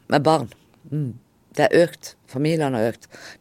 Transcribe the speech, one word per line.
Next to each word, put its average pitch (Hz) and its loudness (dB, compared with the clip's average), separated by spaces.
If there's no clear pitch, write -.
med 143 2
barn. 151 2
Mm. 143 -6
Det 147 2
er 170 4
økt, - -8
familiene 151 -2
har 113 0
økt. - -20